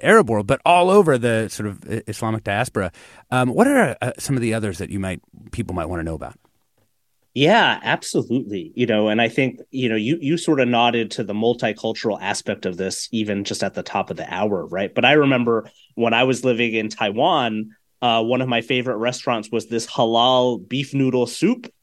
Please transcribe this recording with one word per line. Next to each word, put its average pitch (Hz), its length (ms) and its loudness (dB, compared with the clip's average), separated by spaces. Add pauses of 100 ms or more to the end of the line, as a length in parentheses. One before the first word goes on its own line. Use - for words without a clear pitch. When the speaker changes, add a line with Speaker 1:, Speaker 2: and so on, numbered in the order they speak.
Speaker 1:
Arab 190 240 6
world, 107 180 0
but 135 200 0
all 175 240 6
over 180 260 6
the 113 320 0
sort - 180 -6
of 101 120 -6 (120)
I-, 110 160 -4
Islamic 110 380 -4
diaspora. 104 480 -2 (380)
Um, 127 180 2
what 196 180 4
are, 240 360 2
uh, 127 160 -4
some - 180 -2
of 120 60 0
the 113 100 0
others 107 240 -2
that 92 140 -8
you 98 100 -4
might, 92 220 -6 (300)
people 98 220 -6
might 85 120 -4
wanna 85 160 -6
know 80 120 -4
about? 65 200 -12 (1000)
Speaker 2:
Yeah, 151 500 4
absolutely. 107 920 -4
You 123 100 0
know, 107 240 2
and 107 140 2
I 113 60 2
think, 127 320 -2 (100)
you 131 180 -2
know, 110 80 0
you, 120 240 -2
you 143 160 0
sort 156 240 0
of 123 80 4
nodded 117 440 2
to 123 120 -6
the 101 80 -6
multicultural 113 880 -2
aspect 101 460 -6
of 90 100 -4
this, 92 340 -6
even 104 340 -2
just - 200 -4
at 98 80 -4
the 92 100 -6
top - 280 -4
of 85 80 -10
the - 140 -10
hour, 95 340 -2
right? 92 280 -6
But 120 120 4
I 135 60 6
remember 123 580 2 (240)
when 117 180 0
I 117 120 2
was 127 200 0
living 117 300 0
in 110 160 -2
Taiwan, 113 840 -2 (280)
uh, 113 200 2
one 123 180 0
of 127 80 -2
my 120 120 0
favorite 123 360 -2
restaurants 117 540 -4
was 113 160 -4
this 117 200 -4
halal 120 840 2
beef 135 260 -4
noodle 127 320 2
soup 214 440 -2 (120)